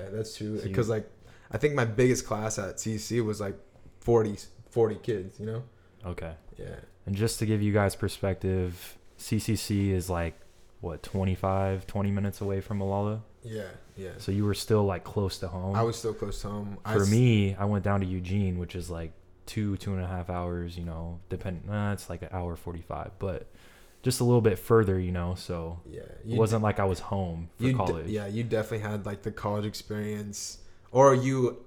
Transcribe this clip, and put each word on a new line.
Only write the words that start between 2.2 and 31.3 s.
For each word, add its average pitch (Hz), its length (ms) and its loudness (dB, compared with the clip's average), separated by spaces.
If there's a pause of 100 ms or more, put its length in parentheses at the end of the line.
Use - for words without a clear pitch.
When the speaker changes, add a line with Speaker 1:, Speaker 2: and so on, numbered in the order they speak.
Speaker 1:
class 110 320 -2
at 95 200 -6
C 110 200 -4
C 117 220 -2
was, 107 200 -2
like, 98 160 -4 (440)
forty, 110 360 4 (320)
forty 110 260 4
kids, 98 440 -6
you 107 80 -6
know? 113 160 -6 (420)
Speaker 2:
Okay. 82 300 -8 (220)
Speaker 1:
Yeah. 90 180 -10 (320)
Speaker 2:
And 98 80 0
just 110 240 2
to 113 80 0
give 107 140 2
you 104 120 4
guys 101 220 4
perspective, 92 1040 -2 (180)
C - 220 -2
C 107 160 0
C 98 360 2
is, 92 200 0
like, 85 280 -2 (420)
what, 82 200 -8
twenty-five, 95 880 0
twenty 101 240 0
minutes 101 280 0
away 98 220 0
from 104 160 -4
Molalla? 101 460 0 (180)
Speaker 1:
Yeah, 110 220 -8 (320)
yeah. 92 240 -10
Speaker 2:
So - 120 -4
you 104 140 2
were 101 80 4
still, 107 300 4
like, 92 200 0
close - 360 -2
to 92 80 -6
home? 92 280 -4
Speaker 1:
I 110 60 4
was 117 140 2
still 110 180 -4
close 101 280 -6
to 101 80 -6
home. 101 360 -6
I 107 80 -2
Speaker 2:
For 104 80 6
Speaker 1:
s- 98 80 6
Speaker 2:
me, 107 460 6
I 98 100 -2
went 101 180 0
down 101 180 2
to 98 40 0
Eugene, 92 540 0
which 87 160 -8
is, 87 160 -8
like, 82 220 -8 (360)
two, 104 280 -2
two 101 180 -4
and 92 80 -2
a 90 40 -4
half 90 220 -6
hours, 87 480 -4
you 85 80 -8
know, 85 340 -8 (100)
depend-, 90 400 -6
uh, 104 240 0
it's - 160 -8
like 87 120 -8
an 82 100 -10
hour 87 240 -4
forty-five, 82 640 -10
but - 280 -4 (540)
just 127 200 0
a - 20 4
little 120 260 6
bit 92 80 2
further, 104 400 6
you 90 140 -2
know, 90 240 -2
so 85 500 -8
Speaker 1:
Yeah, - 160 -12
Speaker 2:
it - 220 -16
Speaker 1:
you 107 140 -2
Speaker 2:
wasn't 110 240 4
Speaker 1:
de-, 107 80 4
Speaker 2:
like 101 100 0
I 101 60 4
was 92 140 2
home 85 580 -4
for 117 60 -4
Speaker 1:
you 131 100 4
de-, 127 40 2
Speaker 2:
college. 85 300 0
Speaker 1:
yeah, 104 200 -2
you 107 160 -2
definitely 110 440 0
had, 104 180 -4
like, 101 180 -6
the 107 80 -4
college 104 340 -2
experience, 104 920 -6 (320)
or 135 220 10
you 127 520 2